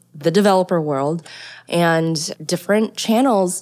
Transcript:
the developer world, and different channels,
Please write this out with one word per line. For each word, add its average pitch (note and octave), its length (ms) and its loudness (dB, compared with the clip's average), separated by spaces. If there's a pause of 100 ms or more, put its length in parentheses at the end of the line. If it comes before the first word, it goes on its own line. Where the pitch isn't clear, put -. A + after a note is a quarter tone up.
(120)
the D#3+ 200 -2
developer F#3 480 2
world, D3+ 440 -2 (440)
and E3 640 0 (100)
different G3+ 520 -2
channels, A3 640 0